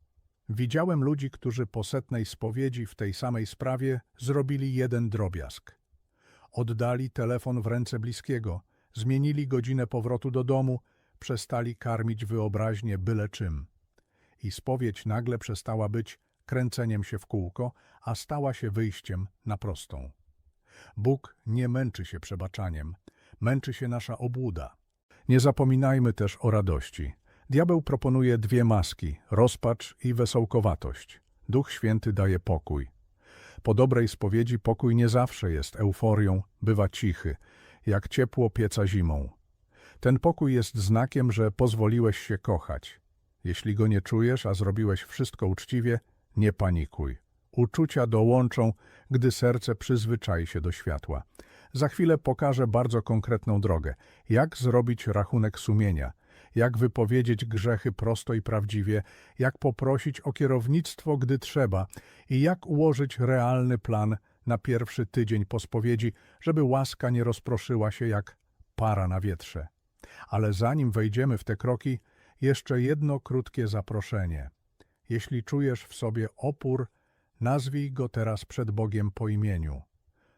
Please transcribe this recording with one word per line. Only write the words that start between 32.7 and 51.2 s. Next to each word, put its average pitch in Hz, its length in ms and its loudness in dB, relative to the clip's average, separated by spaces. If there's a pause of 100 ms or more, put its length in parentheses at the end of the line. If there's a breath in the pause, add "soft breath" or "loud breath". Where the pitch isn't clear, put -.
Po 113 120 2
dobrej 120 340 4
spowiedzi 113 500 0
pokój 117 380 2
nie 120 120 6
zawsze 113 440 0
jest 71 240 -4
euforią, 104 640 2 (200)
bywa 104 260 2
cichy, 82 480 -4 (500 loud breath)
jak 101 220 0
ciepło 123 420 0
pieca 104 360 0
zimą. 82 440 0 (720 loud breath)
Ten 131 180 4
pokój 160 360 2
jest 117 200 0
znakiem, 117 580 2
że 107 180 2
pozwoliłeś 110 680 2
się 101 200 -4
kochać. - 640 -6 (440)
Jeśli 92 300 -2
go 107 120 4
nie 104 140 4
czujesz, 117 460 0
a 101 80 0
zrobiłeś 98 480 0
wszystko - 440 -4
uczciwie, 117 540 0 (360)
nie 104 160 6
panikuj. 78 680 -2 (340)
Uczucia 127 540 2
dołączą, 117 640 4 (380 loud breath)
gdy 127 200 4
serce 123 440 2
przyzwyczai 110 720 0
się - 140 -6
do 85 120 -2
światła. 73 500 -6 (500 loud breath)